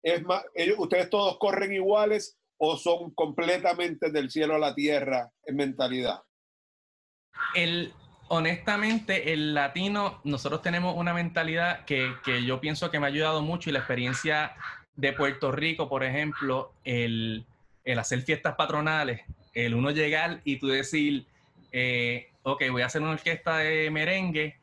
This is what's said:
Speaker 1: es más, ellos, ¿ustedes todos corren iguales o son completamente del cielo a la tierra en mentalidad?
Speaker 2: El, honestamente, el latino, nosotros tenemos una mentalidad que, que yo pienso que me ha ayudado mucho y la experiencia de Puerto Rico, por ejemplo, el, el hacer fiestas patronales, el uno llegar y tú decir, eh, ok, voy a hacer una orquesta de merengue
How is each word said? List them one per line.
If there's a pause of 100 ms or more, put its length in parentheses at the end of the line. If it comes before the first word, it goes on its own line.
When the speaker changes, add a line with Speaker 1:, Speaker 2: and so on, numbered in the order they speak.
Speaker 1:
es
más, (120)
ellos,
¿ustedes
todos
corren
iguales (180)
o
son
completamente
del
cielo
a
la
tierra (140)
en
mentalidad? (1300)
Speaker 2:
El, (360)
honestamente,
el
latino,
nosotros
tenemos
una
mentalidad
que, (100)
que
yo
pienso
que
me
ha
ayudado
mucho
y
la
experiencia (400)
de
Puerto
Rico,
por
ejemplo, (100)
el, (380)
el
hacer
fiestas
patronales, (320)
el
uno
llegar
y
tú
decir, (460)
eh, (140)
ok,
voy
a
hacer
una
orquesta
de
merengue